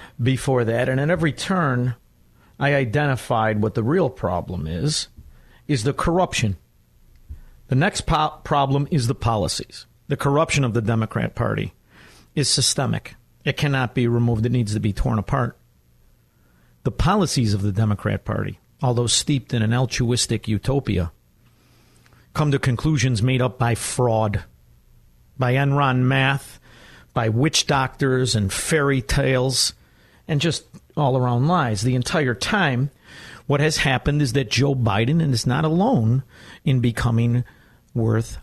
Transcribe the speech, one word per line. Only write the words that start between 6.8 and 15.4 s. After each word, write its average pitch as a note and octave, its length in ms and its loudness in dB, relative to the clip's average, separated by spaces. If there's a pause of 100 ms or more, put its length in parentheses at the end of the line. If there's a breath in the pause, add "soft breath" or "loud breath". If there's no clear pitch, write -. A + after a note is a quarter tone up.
The B2+ 80 0
next F#3 260 0
po-, D#3 400 0
problem C#3 480 0
is C3 160 0
the C3 80 0
policies. - 720 -4 (220)
The C#3+ 80 -2
corruption C#3+ 480 0
of A2+ 80 0
the A2+ 100 0
Democrat A2+ 520 -2
Party G#2 400 -2 (600 loud breath)
is D3 140 0
systemic. - 680 -2 (280)
It - 140 -4
cannot C3+ 360 0
be A#2+ 140 2
removed. A#2 380 2
It A#2+ 60 0
needs A2+ 200 0
to G#2+ 80 -2
be G2+ 140 0
torn A#2 240 0
apart. - 400 -2 (1200 soft breath)